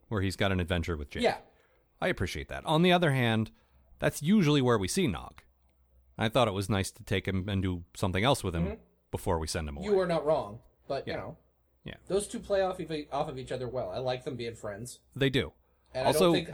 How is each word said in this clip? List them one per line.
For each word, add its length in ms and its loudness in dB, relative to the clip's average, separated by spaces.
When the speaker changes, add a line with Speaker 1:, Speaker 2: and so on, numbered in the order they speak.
Speaker 1:
where 120 0
he's 140 0
got 160 2
an 80 2
adventure 380 0
with 140 -10
Jake. 120 -4
Speaker 2:
Yeah. 140 2
Speaker 1:
I 80 -2
appreciate 400 -4
that. 160 -8
On 160 2
the 100 6
other 200 4
hand, 400 2
that's 240 -2
usually 380 6
where 180 4
we 80 0
see 200 2
Nog. 360 -6
I 100 0
thought 220 4
it 40 -4
was 160 -2
nice 220 0
to 120 -20
take 240 -2
him 200 -2
and 160 0
do 200 -2
something 280 0
else 200 2
with 120 -2
him 100 2
Speaker 2:
Mm-hmm. 80 -4
Speaker 1:
before 280 -2
we 80 -4
send 220 -4
him 80 -10
away. 80 -8
Speaker 2:
You 140 2
are 80 0
not 180 -2
wrong, 340 0
but, 200 -4
Speaker 1:
Yeah. 60 -6
Speaker 2:
you 60 -6
know, 180 -12
Speaker 1:
Yeah. 100 -12
Speaker 2:
those 200 -2
two 120 -10
play 220 0
off 180 -2
of, 120 -8
e-, 200 -6
off 180 -2
of 100 -10
each 120 -10
other 180 -6
well. 220 -6
I 80 -6
like 260 -4
them 100 -6
being 200 -8
friends. 440 -12
Speaker 1:
They 140 2
do. 240 0
Speaker 2:
And 140 0
Speaker 1:
Also, 120 4
Speaker 2:
I 40 6
don't 100 6
think, 200 0